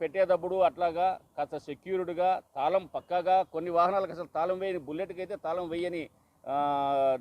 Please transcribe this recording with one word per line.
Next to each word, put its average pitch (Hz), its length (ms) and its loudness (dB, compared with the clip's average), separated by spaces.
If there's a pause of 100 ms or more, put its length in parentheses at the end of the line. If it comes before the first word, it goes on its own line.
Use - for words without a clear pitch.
పెట్టేటప్పుడు 180 540 0
అట్లాగా 175 640 2 (180)
కాస్త 147 200 -4
సెక్యూర్డ్‌గా, 180 840 -2 (140)
తాళం 165 300 0
పక్కాగా, 180 580 0
కొన్ని 165 280 -6
వాహనాలకు 175 400 4
అసలు 165 160 -10 (100)
తాళం 185 220 0
వేయని, 190 180 -2
బుల్లెట్కి 170 440 -6
అయితే 185 140 -8
తాళం 170 340 -4
వేయని, 170 340 -4 (440)
ఆ, 135 80 -2 (640)